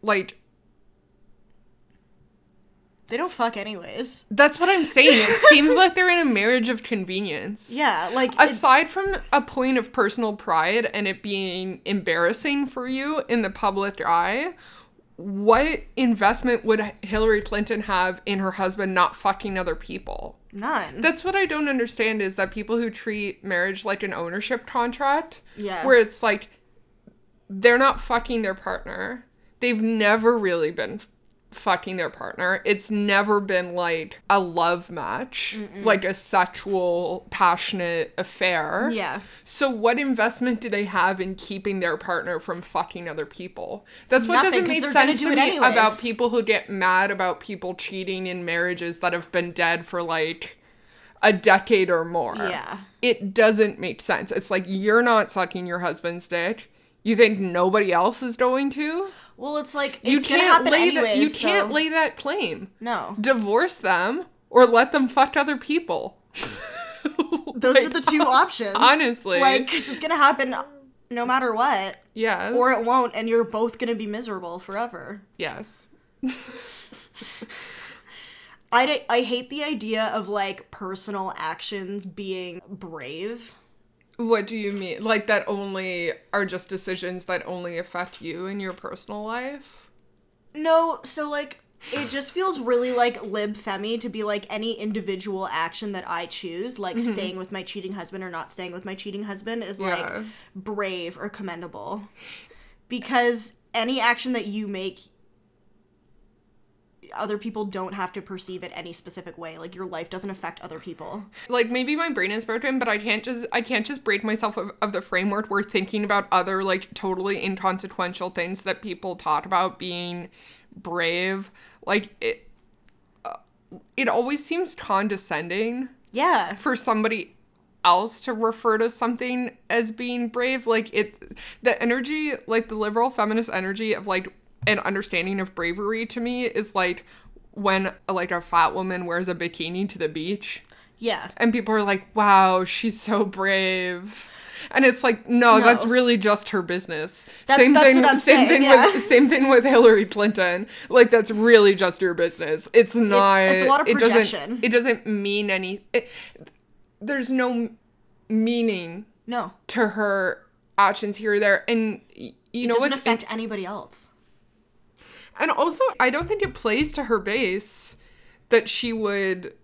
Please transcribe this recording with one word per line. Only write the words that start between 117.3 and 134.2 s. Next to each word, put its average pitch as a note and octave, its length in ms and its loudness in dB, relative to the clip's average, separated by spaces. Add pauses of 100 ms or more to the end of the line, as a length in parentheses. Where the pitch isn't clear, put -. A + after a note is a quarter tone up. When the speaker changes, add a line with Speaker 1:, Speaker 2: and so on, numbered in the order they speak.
Speaker 1:
inconsequential F#3+ 880 -4
things F#3 320 -6
that F#3+ 180 -4
people F#3 340 -10
talk D3+ 300 -2
about F#3 340 0
being F3 500 -8 (460)
brave, F3+ 760 -4 (340)
like, G3+ 360 -2
it, - 280 -6 (760)
uh, - 120 -10 (600)
it C4 100 0
always C#4 360 -2
seems E4+ 300 -4
condescending G3 1160 -4 (240)
Speaker 2:
Yeah. G#3 420 0
Speaker 1:
for B3+ 200 -2
somebody A3 600 -2 (500)
else F#3+ 360 2
to B3+ 120 -6
refer A3+ 460 -2
to A3+ 100 0
something B3 640 -4 (140)
as A3+ 220 0
being A#3+ 380 -6
brave. B3+ 360 -4
Like, A3+ 280 0
it, - 440 -6 (240)
the A#3+ 220 2
energy, C#4 480 -2 (160)
like, A3+ 220 0
the A3 60 -8
liberal G#3+ 360 0
feminist A3 400 -2
energy G3 420 -2
of, G3 140 -6
like, F#3 260 -2 (320)